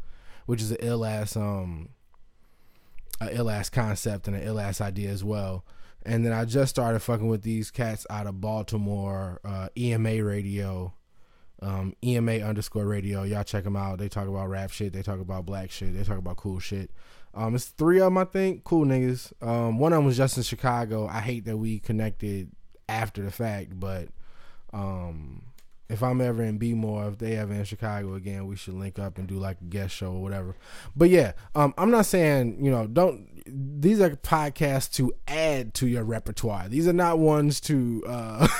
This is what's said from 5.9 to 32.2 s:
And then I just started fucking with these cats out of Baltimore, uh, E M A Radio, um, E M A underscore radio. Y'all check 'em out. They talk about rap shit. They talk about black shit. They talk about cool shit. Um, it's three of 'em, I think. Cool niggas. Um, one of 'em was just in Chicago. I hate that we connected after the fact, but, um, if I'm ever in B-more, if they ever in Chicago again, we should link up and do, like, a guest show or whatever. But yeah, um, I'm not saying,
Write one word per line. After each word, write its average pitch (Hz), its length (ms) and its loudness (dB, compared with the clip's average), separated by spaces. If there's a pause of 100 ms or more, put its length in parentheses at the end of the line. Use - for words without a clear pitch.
And 113 200 2
then 117 80 2
I 113 120 0
just 131 240 2
started 117 300 2
fucking 113 280 0
with 110 140 2
these 110 300 -4
cats 113 380 -4
out 104 180 -6
of 95 120 -8
Baltimore, 101 1040 -4
uh, 95 340 -6
E 120 140 0
M 110 140 2
A 110 160 0
Radio, 98 720 -4 (680)
um, 95 320 -4 (100)
E 123 120 2
M 117 140 2
A 113 120 0
underscore 107 440 -2
radio. 101 380 -2
Y'all 101 200 -2
check 98 220 -4
'em 101 100 -2
out. 98 220 -4
They 101 100 -4
talk 98 200 -4
about 98 200 -4
rap 95 240 -6
shit. 98 220 -4
They 95 80 -6
talk 95 180 -4
about 92 260 -6
black 95 260 -6
shit. 90 220 0
They 92 100 2
talk 95 140 2
about 90 200 -4
cool 95 220 -4
shit. 98 320 -6 (420)
Um, 110 220 -2
it's 123 100 -2
three 170 340 6
of 190 80 8
'em, 185 100 4
I 185 60 4
think. 190 400 -2
Cool 160 220 4
niggas. 127 560 2
Um, 117 380 0
one 160 140 6
of 160 60 6
'em 143 60 6
was 127 120 4
just 131 200 4
in 123 60 0
Chicago. 113 640 -2
I 110 120 -6
hate 113 260 -4
that 110 120 -4
we 110 220 -2
connected 107 720 -2 (380)
after 110 320 -4
the 98 100 -4
fact, 101 460 -4
but, 95 300 -4 (640)
um, 87 720 -6 (480)
if 107 120 -2
I'm 127 180 2
ever 117 240 2
in 107 140 0
B-more, 110 500 0
if 104 100 -6
they 113 200 -2
ever 104 160 -2
in 104 100 -2
Chicago 101 520 -4
again, 98 320 -8
we 98 80 -8
should 95 180 -10
link 95 240 -8
up 98 200 -6
and 92 100 -6
do, 95 80 -6
like, 95 260 -6
a 90 40 -14
guest 92 280 -4
show 92 200 -6
or 92 80 -4
whatever. 95 340 -6 (400)
But 170 140 8
yeah, 147 240 8 (200)
um, 147 240 4
I'm 196 140 6
not 220 140 8
saying, 139 580 4